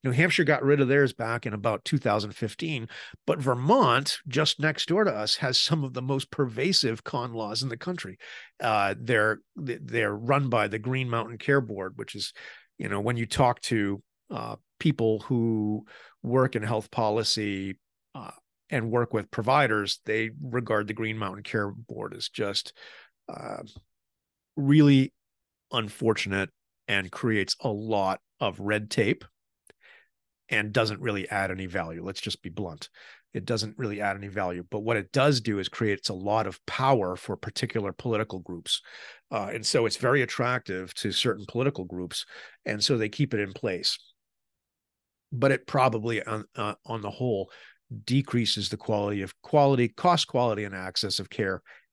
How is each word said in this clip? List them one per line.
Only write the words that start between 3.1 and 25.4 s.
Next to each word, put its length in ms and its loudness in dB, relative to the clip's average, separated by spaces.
but 140 0
Vermont, 760 4
just 320 0
next 260 0
door 180 4
to 60 2
us, 260 0
has 220 0
some 240 2
of 120 -4
the 80 -4
most 280 -2
pervasive 760 0
con 280 -6
laws 300 -6
in 80 -2
the 80 -8
country. 400 -8
Uh, 360 2
they're, 420 2
they're 580 -4
run 360 0
by 180 4
the 100 -4
Green 300 -4
Mountain 300 -4
Care 240 2
Board, 340 -8
which 180 -10
is, 200 -8
you 140 -6
know, 100 -2
when 160 0
you 80 -2
talk 380 2
to, 400 0
uh, 260 -8
people 420 2
who 680 0
work 320 2
in 80 -2
health 280 -2
policy, 880 -2
uh, 180 -14
and 200 -2
work 220 2
with 180 -2
providers, 760 2
they 240 -2
regard 460 -2
the 60 -4
Green 240 -6
Mountain 260 -6
Care 260 -2
Board 440 -10
as 160 -8
just, 420 -4
uh, 300 -10
really 560 8